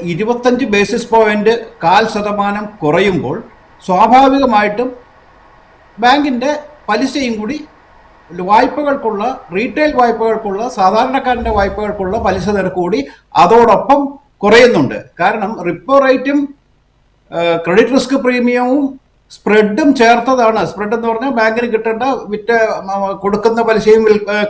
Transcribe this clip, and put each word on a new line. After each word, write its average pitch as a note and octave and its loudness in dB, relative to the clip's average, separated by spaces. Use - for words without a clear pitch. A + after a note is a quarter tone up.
ഇരുപത്തഞ്ച് A#3+ -2
ബേസിസ് G#3 0
പോയിന്റ് A3 2
കാൽ G#3 2
ശതമാനം G3+ -4
കുറയുമ്പോൾ E3 0
സ്വാഭാവികമായിട്ടും A#3 2
ബാങ്കിന്റെ C4+ 0
പലിശയും B3 -2
കൂടി D4 -8
വായ്പകൾക്കുള്ള, A#3 0
റീട്ടെയിൽ G3+ -2
വായ്പകൾക്കുള്ള, A3 -2
സാധാരണക്കാരന്റെ A#3+ 0
വായ്പകൾക്കുള്ള G3+ -4
പലിശ G3 -4
നിരക്ക് F#3+ -2
കൂടി F#3 -2
അതോടൊപ്പം A#3 4
കുറയുന്നുണ്ട്. G3+ 2
കാരണം G#3 -2
റിപ്പോ F3 0
റേറ്റും, C#4 0
ഏഹ്, E3+ 0
ക്രെഡിറ്റ് A#3 2
റിസ്ക് C4+ 0
പ്രീമിയവും B3 0
സ്പ്രെഡും G#3+ 2
ചേർത്തതാണ്. A#3 2
സ്പ്രെഡ് G#3 -6
എന്ന് A3+ -2
പറഞ്ഞാൽ A3+ -2
ബാങ്കിന് A3+ 0
കിട്ടേണ്ട A3 -2
വിറ്റ, G#3 -4
മ, G3 -4
കൊടുക്കുന്ന G#3 0
പലിശയും A3 4
വിൽ-, G#3 2
ഏഹ്, G#3 -2